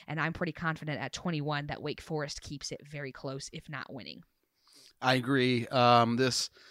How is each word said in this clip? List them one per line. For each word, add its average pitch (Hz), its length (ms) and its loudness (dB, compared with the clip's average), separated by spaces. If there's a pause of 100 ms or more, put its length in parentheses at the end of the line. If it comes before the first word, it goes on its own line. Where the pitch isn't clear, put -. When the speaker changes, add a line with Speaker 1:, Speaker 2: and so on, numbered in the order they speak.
Speaker 1:
and 156 140 -4
I'm 156 100 0
pretty 165 220 -4
confident 160 480 -4
at 131 100 -6
twenty-one 147 560 -2
that 147 140 -8
Wake 139 180 -6
Forest 151 420 -6
keeps - 300 -10
it - 160 -10
very 143 240 -10
close, 139 400 -10
if 165 180 -14
not 147 220 -10
winning. 98 320 -14 (800)
Speaker 2:
I 131 140 4
agree. 123 520 2
Um, 120 480 6
this 123 340 2 (220)